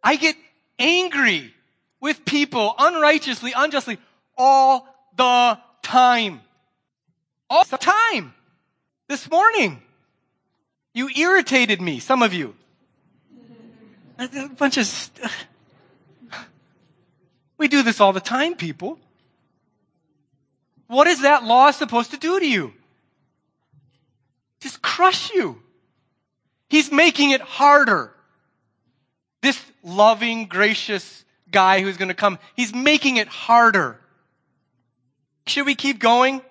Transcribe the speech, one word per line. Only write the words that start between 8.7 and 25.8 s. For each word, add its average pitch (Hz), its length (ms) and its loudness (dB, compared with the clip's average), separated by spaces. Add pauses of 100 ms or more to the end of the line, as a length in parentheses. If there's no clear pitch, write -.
This 277 200 -10
morning, 359 540 0 (1120)
you 262 220 -6
irritated 262 680 0
me, 160 160 -6
some 254 240 -2
of 214 100 0
you. 147 220 -8 (1600)
A 262 300 -12
bunch 269 280 -4
of 233 100 -2
st-, - 420 -14 (2250)
we 302 100 -2
do 277 160 2
this 226 180 0
all 196 120 6
the 190 80 -4
time, 285 340 -4
people. 175 460 -12 (1900)
What 277 220 2
is 277 140 0
that 277 200 4
law 254 300 6
supposed 240 400 -4
to 302 40 -14
do 330 220 -4
to 349 80 -2
you? 175 260 -2 (1900)
Just - 220 -16
crush - 500 -2
you. 208 280 -4 (1120)